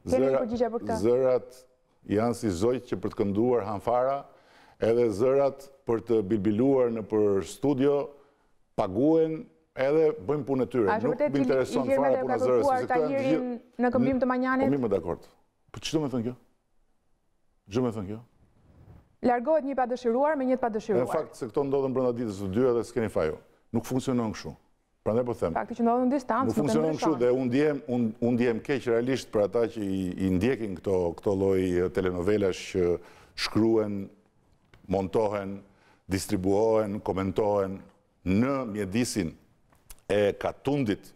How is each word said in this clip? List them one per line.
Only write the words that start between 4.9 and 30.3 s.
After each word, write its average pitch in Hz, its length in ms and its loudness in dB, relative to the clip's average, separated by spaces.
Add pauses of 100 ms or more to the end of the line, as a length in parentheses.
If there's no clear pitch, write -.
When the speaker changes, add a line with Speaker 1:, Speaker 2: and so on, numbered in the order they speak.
Speaker 2:
zërat 131 600 2 (200)
për 110 160 -2
të 113 160 2
bilbiluar 113 720 2
në 113 160 -6
për 104 400 2
studio, 143 480 0 (800)
paguen 156 640 2 (340)
edhe 151 380 2 (160)
bëjnë 143 180 -2
punë 131 200 0
e - 40 -10
tyre. 113 220 2
Speaker 1:
A 107 80 0
është 120 80 -2
Speaker 2:
Nuk 147 80 0
Speaker 1:
vërtet 294 160 0
Speaker 2:
më - 20 -2
Speaker 1:
që 277 80 2
Speaker 2:
intereson 254 460 0
Speaker 1:
Ilir 269 100 2
Speaker 2:
fare 269 140 2
Speaker 1:
Meta 254 100 2
Speaker 2:
puna 254 140 -2
Speaker 1:
ka 254 80 -2
Speaker 2:
zërës, 254 160 2
Speaker 1:
kërkuar 262 180 2
Speaker 2:
sepse - 140 -4
këto - 80 2
janë - 160 0
Speaker 1:
Tahirin 262 320 0
Speaker 2:
gjithë 240 340 -10
Speaker 1:
në 247 140 2
këmbim 254 260 2
të 262 80 0
Manjanit? 262 380 0
Speaker 2:
Po, 254 80 2
mirë, 135 80 -2
më 107 80 0
dakord. 85 340 -2 (480)
Po - 80 -16
ç'do 156 220 -2
me 143 60 -4
thënë 123 180 -2
kjo? 123 80 -6 (1300)
Ç'do 104 160 -2
me 120 80 0
thënë 101 160 -8
kjo? 107 120 -10 (1040)
Speaker 1:
Largohet 247 420 2
një 277 100 -4
pa 254 140 0
dëshiruar 254 480 0
me 262 80 -2
një 254 100 2
të 254 60 -6
pa 240 80 0
dëshiruar. 208 340 0
Speaker 2:
Në - 60 -2
fakt 151 260 -4
se 127 140 -8
këto 143 160 0
ndodhen 135 280 0
brenda 123 200 0
ditës 113 240 -4
së 101 160 -6
dyja 123 240 4
dhe 110 80 0
s'keni 110 240 -2
faju. 80 300 -2 (340)
Nuk 113 120 -2
funksionon 123 460 -2
kështu. 80 220 -12 (520)
Prandaj 117 200 0
po 120 80 -4
them. 87 240 -2
Speaker 1:
Fakti 208 200 -6
që 233 60 -2
ndodhen 240 220 2
në 247 80 2
distancë 262 320 -2
Speaker 2:
Nuk - 80 0
Speaker 1:
nuk - 40 0
e - 40 0
Speaker 2:
funksionon 160 320 0
kështu 165 160 -2
Speaker 1:
ndryshon. 139 100 0
Speaker 2:
dhe 123 120 4
unë 127 180 0
ndjem, 143 380 0
unë, 120 300 0
unë 120 200 0
ndjem 117 240 2
keq 127 260 -4
realisht 120 440 0
për 107 120 2
ata 113 220 0
që 110 160 -8
i, 95 180 -2 (140)
i 95 160 0
ndjekin 104 480 0